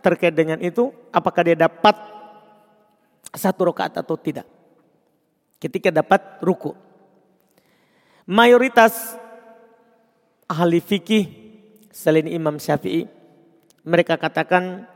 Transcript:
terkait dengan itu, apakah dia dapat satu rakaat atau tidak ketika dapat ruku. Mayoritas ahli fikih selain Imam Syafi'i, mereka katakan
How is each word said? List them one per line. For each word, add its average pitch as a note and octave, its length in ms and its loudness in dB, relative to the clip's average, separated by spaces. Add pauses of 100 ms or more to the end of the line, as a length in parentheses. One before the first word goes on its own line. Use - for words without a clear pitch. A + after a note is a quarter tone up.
terkait E3+ 320 0
dengan D#3+ 320 -2
itu, A3+ 240 -2 (240)
apakah F3 320 -2
dia E3 140 0
dapat E3 340 2 (1400)
satu F#3 320 -2
rakaat E3+ 320 -6
atau E3 160 -8
tidak - 320 -12 (1120)
ketika F3 320 -4
dapat - 480 0
ruku. E3+ 320 -4 (1500)
Mayoritas A#3+ 960 4 (1300)
ahli E3+ 320 0
fikih G3+ 480 -2 (640)
selain D#3+ 380 0
Imam D#3 260 -4
Syafi'i, D3 480 -4 (800)
mereka E3+ 320 0
katakan F3+ 800 -4